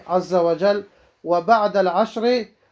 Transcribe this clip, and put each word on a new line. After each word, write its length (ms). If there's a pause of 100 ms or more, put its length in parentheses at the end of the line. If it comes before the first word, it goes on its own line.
عز 260
و 220
جل. 280 (400)
"و 180
بعد 360
العشر 680 (260)